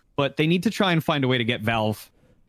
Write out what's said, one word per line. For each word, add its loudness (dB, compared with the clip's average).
but -2
they 0
need 2
to 2
try 0
and 2
find -2
a 2
way 2
to 0
get -2
Valve, -2